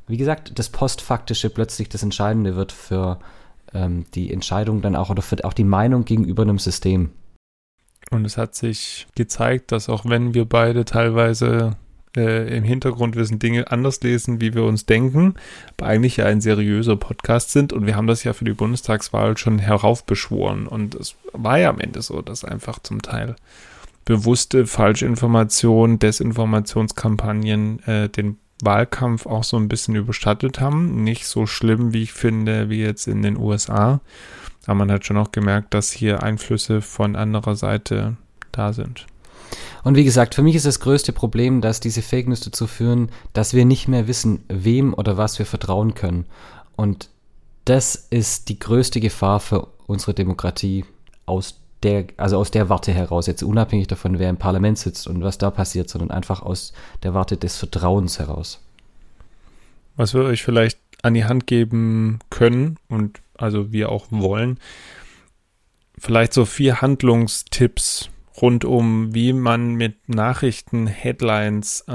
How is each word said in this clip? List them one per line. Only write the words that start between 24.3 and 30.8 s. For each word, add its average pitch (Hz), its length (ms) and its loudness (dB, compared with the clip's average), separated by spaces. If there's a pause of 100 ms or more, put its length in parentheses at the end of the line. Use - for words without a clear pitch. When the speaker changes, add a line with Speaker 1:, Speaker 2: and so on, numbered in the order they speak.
Speaker 2:
Falschinformation, 113 1300 4
Desinformationskampagnen, 107 1900 0
äh, 107 220 0
den 104 280 -4 (240)
Wahlkampf 117 640 0
auch 110 180 -2
so - 140 -2
ein 107 100 2
bisschen 110 280 -2
überschattet 107 640 -2
haben. 143 440 0